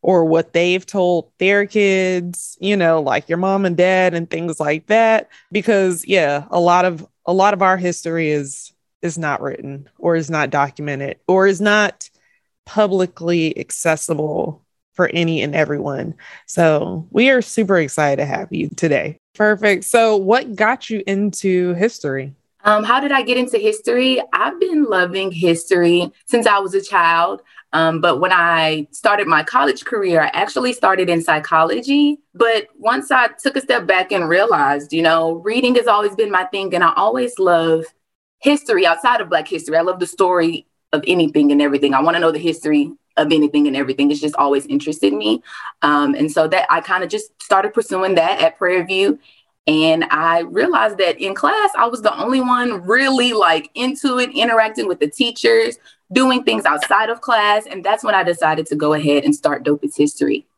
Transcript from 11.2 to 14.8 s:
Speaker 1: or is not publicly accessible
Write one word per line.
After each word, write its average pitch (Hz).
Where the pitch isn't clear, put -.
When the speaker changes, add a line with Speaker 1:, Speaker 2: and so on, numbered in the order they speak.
Speaker 1:
or 190
is 190
not 208
publicly 180
accessible 156